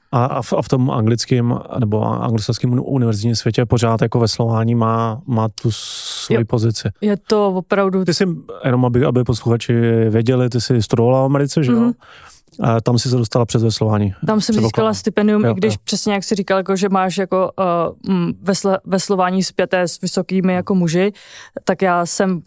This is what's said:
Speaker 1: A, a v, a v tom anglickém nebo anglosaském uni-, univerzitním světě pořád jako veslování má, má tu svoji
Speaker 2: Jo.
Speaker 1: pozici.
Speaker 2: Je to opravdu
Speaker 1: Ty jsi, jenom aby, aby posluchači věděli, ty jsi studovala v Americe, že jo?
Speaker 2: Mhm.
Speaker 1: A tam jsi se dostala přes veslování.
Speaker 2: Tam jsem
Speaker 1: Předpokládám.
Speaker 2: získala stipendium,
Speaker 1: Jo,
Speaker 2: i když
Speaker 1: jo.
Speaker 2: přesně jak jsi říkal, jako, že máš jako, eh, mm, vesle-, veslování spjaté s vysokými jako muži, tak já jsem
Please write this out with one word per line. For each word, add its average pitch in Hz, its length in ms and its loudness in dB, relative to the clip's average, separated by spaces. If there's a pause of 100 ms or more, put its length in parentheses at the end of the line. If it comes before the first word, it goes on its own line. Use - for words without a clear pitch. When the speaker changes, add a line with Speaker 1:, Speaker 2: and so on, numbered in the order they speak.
(120)
Speaker 1:
A, 123 140 2
a 143 160 -2
v, - 120 -4
a - 80 0
v 117 80 -6
tom 131 220 2
anglickém 120 680 0 (200)
nebo 107 220 0 (220)
anglosaském 117 500 -2
uni-, 127 120 0
univerzitním 117 500 0
světě 117 300 0
pořád 113 360 2
jako 120 180 0
veslování 113 560 0
má, 113 500 0
má 110 240 0 (120)
tu 117 100 0
svoji - 720 -4
Speaker 2:
Jo. 113 60 0
Speaker 1:
pozici. 110 420 0 (120)
Speaker 2:
Je 208 160 0
to 208 300 0
opravdu 190 580 0
Speaker 1:
Ty 175 80 0
jsi, 196 120 2 (400)
jenom 123 200 2
aby, 120 200 2
aby 127 180 2
posluchači 117 500 0 (360)
věděli, 123 400 2
ty 117 120 -2
jsi 120 200 2
studovala 127 400 2
v 135 40 4
Americe, 143 380 2
že 127 80 2
jo? 233 80 4
Speaker 2:
Mhm. 240 120 2 (680)
Speaker 1:
A 113 200 2
tam 120 180 2
jsi 131 100 -2
se 123 80 2
dostala 120 280 0
přes 113 180 0
veslování. 104 500 0 (140)
Speaker 2:
Tam 214 140 2
jsem 226 120 -2
Speaker 1:
Předpokládám. 214 140 2
Speaker 2:
získala 220 260 0
stipendium, 208 520 0
Speaker 1:
Jo, 117 60 2
Speaker 2:
i - 20 0
když 190 200 0
Speaker 1:
jo. 101 100 -6
Speaker 2:
přesně 208 300 -2
jak 196 100 -2
jsi - 120 -2
říkal, 190 220 0
jako, 190 180 -2
že 190 140 -2
máš 185 280 0
jako, 185 420 -2
eh, 175 520 -2
mm, 175 200 -2 (120)
vesle-, 190 420 -2
veslování 185 580 0
spjaté 180 380 -2
s 175 200 -4
vysokými 185 520 -2
jako 180 220 -2
muži, 180 360 2 (520)
tak - 180 -2
já 175 240 2
jsem 185 420 -2